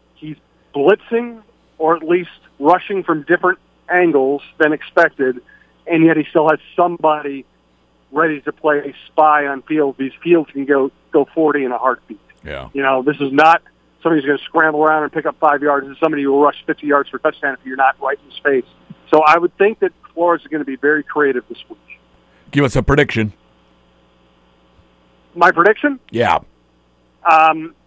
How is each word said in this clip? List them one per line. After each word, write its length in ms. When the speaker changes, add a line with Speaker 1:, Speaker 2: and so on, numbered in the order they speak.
Speaker 1:
he's 220
blitzing 680
or 180
at 60
least 280
rushing 440
from 200
different 360
angles 540
than 140
expected, 680
and 180
yet 120
he 140
still 180
has 100
somebody 680
ready 300
to 100
play 260
a 160
spy 400
on 160
Fields. 360
These 140
Fields 280
can 140
go, 280
go 220
forty 300
in 80
a 60
heartbeat. 420
Speaker 2:
Yeah. 300
Speaker 1:
You 80
know, 200
this 180
is 120
not 300
somebody 180
who's 60
gonna 180
scramble 400
around 180
and 100
pick 140
up 140
five 220
yards. 260
This 60
is 60
somebody 220
who 100
will 100
rush 240
fifty 200
yards 220
for 80
a 40
touchdown 340
if 120
you're 100
not 240
right 220
in 80
his 100
face. 300
So 160
I 120
would 180
think 240
that 120
Flores 280
is 60
gonna 160
be 120
very 260
creative 460
this 100
week. 320
Speaker 2:
Give 140
us 120
a 60
prediction. 500
Speaker 1:
My 160
prediction? 500
Speaker 2:
Yeah. 280
Speaker 1:
Um, 440